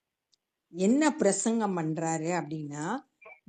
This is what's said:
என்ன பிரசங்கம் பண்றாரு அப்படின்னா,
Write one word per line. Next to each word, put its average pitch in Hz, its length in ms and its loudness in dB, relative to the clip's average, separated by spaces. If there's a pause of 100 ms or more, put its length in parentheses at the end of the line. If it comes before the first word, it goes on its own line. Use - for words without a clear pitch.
(720)
என்ன 254 420 4
பிரசங்கம் 214 600 2
பண்றாரு 160 540 -2
அப்படின்னா, 156 680 -4 (520)